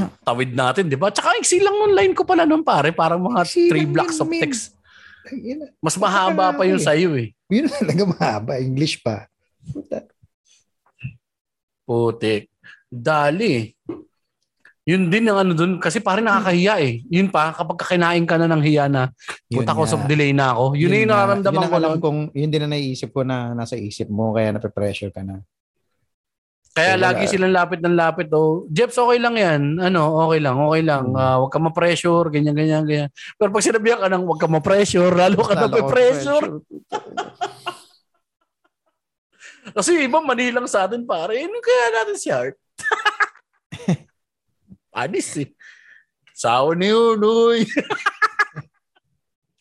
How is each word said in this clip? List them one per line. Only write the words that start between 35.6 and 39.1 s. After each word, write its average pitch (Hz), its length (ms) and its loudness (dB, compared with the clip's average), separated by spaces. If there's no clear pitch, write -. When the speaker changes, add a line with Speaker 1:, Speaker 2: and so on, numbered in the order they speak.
Speaker 1:
nape-pressure. 262 840 2
Speaker 2:
ma-pressure. - 800 -12